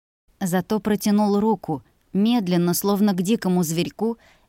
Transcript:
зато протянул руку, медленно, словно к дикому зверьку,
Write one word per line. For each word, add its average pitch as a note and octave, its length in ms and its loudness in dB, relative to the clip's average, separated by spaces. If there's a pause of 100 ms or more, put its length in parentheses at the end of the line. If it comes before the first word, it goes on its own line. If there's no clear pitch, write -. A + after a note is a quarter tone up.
(400)
зато F3+ 400 -2
протянул G#3 580 0
руку, G3+ 460 -2 (280)
медленно, F#3 640 2
словно G3+ 380 0
к F#3 100 -2
дикому F#3 400 0
зверьку, F3+ 560 -4 (300)